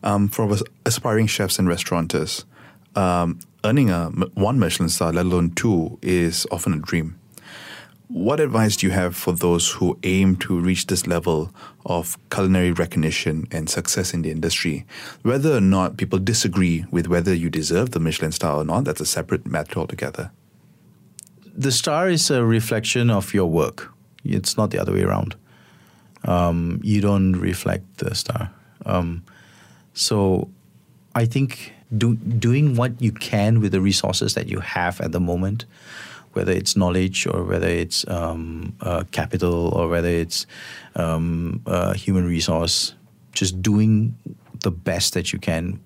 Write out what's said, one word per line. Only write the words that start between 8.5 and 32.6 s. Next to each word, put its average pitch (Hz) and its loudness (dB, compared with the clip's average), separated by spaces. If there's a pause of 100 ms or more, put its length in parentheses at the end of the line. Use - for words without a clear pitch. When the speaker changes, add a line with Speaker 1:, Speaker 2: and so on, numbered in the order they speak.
Speaker 1:
do 98 0
you 92 2
have 90 0
for - -2
those 85 2
who - 0
aim 95 4
to 90 -2
reach 90 0
this 90 -2
level 85 0 (320)
of 85 -4 (120)
culinary 92 2
recognition 80 -2
and 80 -6
success - -2
in 85 -2
the 78 -2
industry, 80 -2 (380)
whether 139 2
or 110 4
not 95 4
people - 0
disagree 95 0
with 85 0
whether 87 2
you 85 0
deserve 82 0
the 82 -2
Michelin 80 -2
star 76 -2
or 78 0
not? 78 0
That's 76 -4
a 78 -4
separate - -4
matter - -4
altogether. - -8 (1200)
Speaker 2:
The 135 0
star 165 0
is 165 2
a 127 4
reflection 113 2
of 98 0
your 95 4
work. 80 0 (320)
It's - -2
not 107 2
the 50 -2
other 50 0
way 95 2
around. - 0 (880)
Um, 85 2
you 104 2
don't 95 4
reflect 92 -2
the - -4
star. 113 -6 (340)
Um, 85 -2 (680)
so 98 2 (680)
I 120 2
think 131 -2 (240)
do-, 117 4
doing 120 2